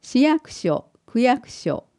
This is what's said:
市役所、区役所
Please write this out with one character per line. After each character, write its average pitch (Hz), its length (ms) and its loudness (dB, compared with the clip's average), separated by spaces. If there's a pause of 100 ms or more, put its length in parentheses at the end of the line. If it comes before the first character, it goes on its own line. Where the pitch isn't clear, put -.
市 - 200 0
役 311 300 2
所、 - 400 -4 (140)
区 - 160 -2
役 247 280 0
所 - 360 -6 (120)